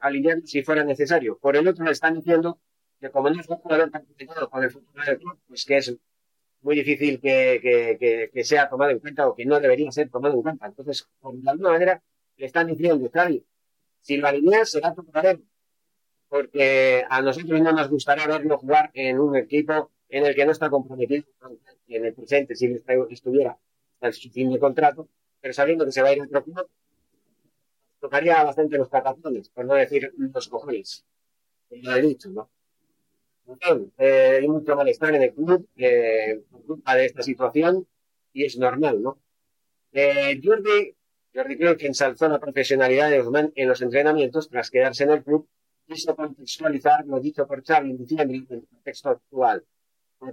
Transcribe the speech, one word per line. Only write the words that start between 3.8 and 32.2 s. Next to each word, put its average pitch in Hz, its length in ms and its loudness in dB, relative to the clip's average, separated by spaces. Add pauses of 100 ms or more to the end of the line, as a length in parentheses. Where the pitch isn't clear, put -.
tan 151 140 -12
complicado 160 440 -12
con 131 140 -4
el 123 80 -2
futuro 143 340 -14
del 143 120 -2
club, 175 300 -14
pues 123 180 -14
que 139 120 2
es 123 200 -4 (640)
muy 147 140 0
difícil 139 460 -2
que, 131 400 2
que, 117 380 2
que, 113 320 0
que 123 120 -4
sea 143 260 2
tomado 139 220 0
en 120 80 -2
cuenta 147 280 -2
o 113 80 0
que 123 100 -8
no 147 140 2
debería 139 320 2
ser 143 180 -2
tomado 135 260 -2
en 120 60 0
cuenta. 151 240 -6
Entonces, 135 440 -12 (100)
por 131 140 -16
alguna 139 380 -2
manera, 180 320 2 (320)
le 135 100 -14
están 165 220 -2
diciendo, 160 440 0
"Xavi, 170 340 0 (560)
si 143 160 -4
lo 143 100 0
alineas, 160 420 4
será 160 240 -2
tu 170 120 -16
problema, 160 360 0 (880)
porque 135 800 2
a 131 120 0
nosotros 160 380 0
no 160 140 4
nos 147 160 0
gustaría 143 380 -2
verlo 151 300 0
jugar 151 360 2
en 131 260 -2
un 143 160 0
equipo 147 560 -2 (160)
en 139 180 -2
el 143 80 2
que 143 120 2
no 156 60 4
está 156 180 -2
comprometido 131 560 -4 (600)
en 113 180 -6
el 113 80 -6
presente, 123 420 -4
si 123 120 -2
está, 123 260 -6 (160)
estuviera 123 480 -2 (380)
hasta 120 180 -4
su - 180 -20
fin 131 180 -4
de 127 80 -2
contrato, 147 520 0 (320)
pero 131 120 -10
sabiendo 147 320 0
que 135 60 -4
se 131 100 0
va 135 80 4
a 139 40 4
ir 143 80 -2
a 139 40 -8
otro 139 180 -2
club, 180 260 -12 (1300)
tocaría 147 420 2
bastante 156 360 0
los 131 120 -2
catacones, 135 600 -4
por 123 160 -10
no 135 80 0
decir 139 440 0
los 135 300 -8
cojones, 117 580 -10 (600)
como 123 160 -20
lo 127 120 -2
he 131 60 2
dicho, 151 280 0